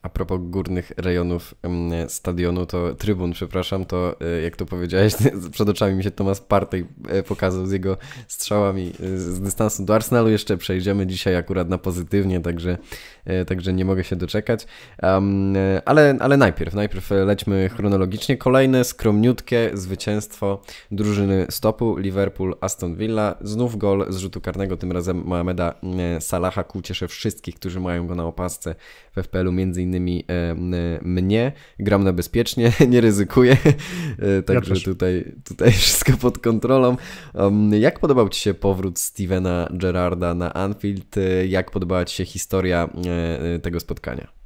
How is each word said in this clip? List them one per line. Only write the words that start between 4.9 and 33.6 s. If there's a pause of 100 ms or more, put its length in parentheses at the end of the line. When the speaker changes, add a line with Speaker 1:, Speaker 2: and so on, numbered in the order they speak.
Speaker 1:
<laughs>
przed
oczami
mi
się
Tomasz
Partey, (220)
e,
pokazał
z
jego (320)
strzałami,
e,
z,
z
dystansu
do
Arsenalu.
Jeszcze
przejdziemy
dzisiaj
akurat
na
pozytywnie,
także, (460)
e,
także
nie
mogę
się
doczekać. (320)
Em,
e,
ale,
ale
najpierw,
najpierw,
e,
lećmy
chronologicznie.
Kolejne
skromniutkie
zwycięstwo (280)
drużyny
stopu,
Liverpool,
Aston
Villa.
Znów
gol
z
rzutu
karnego,
tym
razem
Mohameda, (240)
e,
Salaha,
ku
uciesze
wszystkich,
którzy
mają
go
na
opasce (380)
w
F
P
L-u,
między
innymi,
e,
m, (280)
mnie. (260)
Gram
na
bezpiecznie,
<laughs>
nie
ryzykuję, (680)